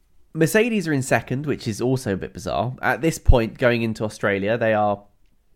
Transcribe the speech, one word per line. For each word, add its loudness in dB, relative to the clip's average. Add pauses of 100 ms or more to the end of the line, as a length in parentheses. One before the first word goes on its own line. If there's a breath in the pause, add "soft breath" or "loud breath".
(340)
Mercedes 2
are 0
in 0
second, -2
which -4
is -4
also 0
a -2
bit -8
bizarre. -4
At -2
this 0
point, 4
going 2
into -4
Australia, -2
they 0
are 0 (520)